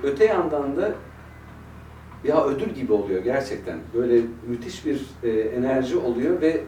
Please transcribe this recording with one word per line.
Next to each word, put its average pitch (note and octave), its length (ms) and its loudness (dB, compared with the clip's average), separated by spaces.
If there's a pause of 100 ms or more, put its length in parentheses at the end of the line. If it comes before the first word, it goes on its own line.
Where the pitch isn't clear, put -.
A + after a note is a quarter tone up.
öte C#3+ 220 6
yandan D3+ 520 2
da G3+ 140 2 (1300)
ya D3 220 4
ödül C#3 240 0
gibi B2 240 0
oluyor G2 300 0
gerçekten. C3+ 560 -2 (140)
Böyle A#2 280 4 (260)
müthiş A#2 380 -6
bir, C#3+ 200 -2 (180)
e, A#2 60 0
enerji B2 680 0
oluyor B2 440 0
ve D#3+ 260 4